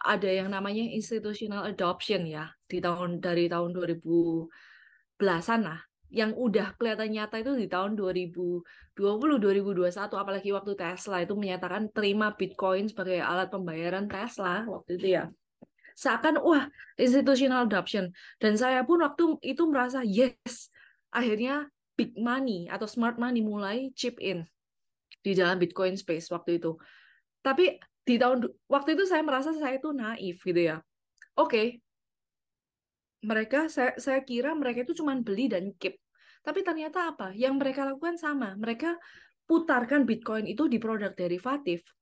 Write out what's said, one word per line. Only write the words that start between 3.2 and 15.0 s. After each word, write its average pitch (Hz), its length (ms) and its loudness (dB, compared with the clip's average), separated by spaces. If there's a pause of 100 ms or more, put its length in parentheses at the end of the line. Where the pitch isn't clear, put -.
dari 175 240 2
tahun 175 240 -2
dua 170 240 -2
ribu 165 520 2 (680)
belasan 202 480 2
lah, 165 160 -6 (320)
yang 214 240 0
udah 202 400 0
kelihatan 220 400 -2
nyata 214 240 -6
itu 269 160 -2
di 208 160 -2
tahun 196 240 -2
dua 190 160 -2
ribu 175 520 -4 (320)
dua 202 240 2
puluh, 294 160 4
dua 202 160 4
ribu 196 240 0
dua 180 160 2
satu, 208 240 -6
apalagi 196 400 -2
waktu 196 200 -4
Tesla 180 440 -4
itu 185 160 -2
menyatakan 185 560 -4
terima 208 400 2
Bitcoin 190 560 0
sebagai 185 320 -2
alat 180 320 0
pembayaran 180 560 -4
Tesla 202 560 -4
waktu 180 320 -8
itu 185 240 2